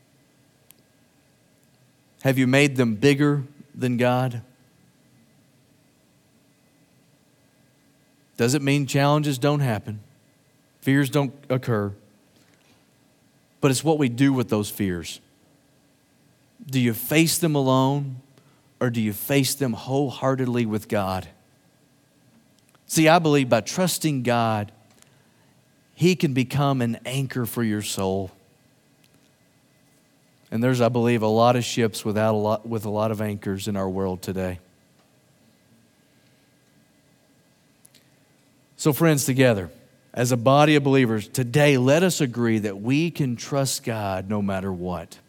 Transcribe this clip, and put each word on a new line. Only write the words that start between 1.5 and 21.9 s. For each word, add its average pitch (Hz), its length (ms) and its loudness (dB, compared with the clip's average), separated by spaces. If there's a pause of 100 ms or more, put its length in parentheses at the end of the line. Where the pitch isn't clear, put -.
Have 135 160 2
you 131 80 4
made 139 300 4
them 120 200 2
bigger 143 480 2 (300)
than 123 220 -2
God? 123 460 0 (4000)
Does 120 180 2
it 147 80 0
mean 139 240 0
challenges 143 520 2
don't 147 220 0
happen? 107 400 -4 (800)
Fears 135 300 2
don't 143 240 -2 (140)
occur? 113 440 -2 (1700)
But 143 100 4
it's 127 140 -2
what 151 140 2
we 143 100 2
do 131 240 2
with 127 160 -2
those 104 220 -2
fears. 90 500 -6 (1400)
Do 131 160 -2
you 120 140 2
face 156 440 0
them 160 160 0
alone, 135 640 0 (640)
or 123 100 0
do 117 100 -2
you 107 120 -2
face 135 420 0
them 131 180 -2
wholeheartedly 127 960 -2
with 107 220 -4
God? 95 400 -4 (1600)